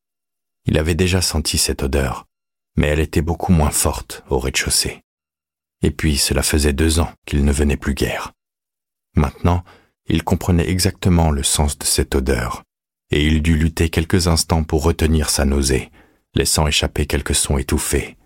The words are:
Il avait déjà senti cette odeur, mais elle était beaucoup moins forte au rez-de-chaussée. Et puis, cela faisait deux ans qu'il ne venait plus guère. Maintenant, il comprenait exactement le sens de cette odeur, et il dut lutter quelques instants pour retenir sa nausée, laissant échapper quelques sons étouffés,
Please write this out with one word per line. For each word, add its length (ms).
Il 100
avait 200
déjà 260
senti 340
cette 260
odeur, 440
mais 120
elle 120
était 220
beaucoup 300
moins 180
forte 580
au 100
rez-de-chaussée. 640
Et 100
puis, 280
cela 240
faisait 320
deux 260
ans 100
qu'il 180
ne 100
venait 260
plus 160
guère. 380
Maintenant, 500
il 180
comprenait 440
exactement 640
le 120
sens 360
de 60
cette 300
odeur, 500
et 160
il 140
dut 160
lutter 320
quelques 380
instants 380
pour 180
retenir 480
sa 160
nausée, 440
laissant 320
échapper 400
quelques 300
sons 200
étouffés, 680